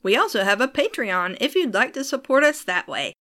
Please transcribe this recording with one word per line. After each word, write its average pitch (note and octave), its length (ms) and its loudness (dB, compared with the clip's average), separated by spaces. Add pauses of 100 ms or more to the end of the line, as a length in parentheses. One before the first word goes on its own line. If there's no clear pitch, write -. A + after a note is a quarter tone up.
We G3 140 2
also E4 260 0
have G3+ 180 2
a C4 60 4
Patreon G3 720 -2
if D4+ 140 -2
you'd D#4 200 2
like A#3 180 2
to C4+ 100 -6
support C4+ 400 0
us D4 220 2
that F3+ 240 -4
way. C#3 320 -6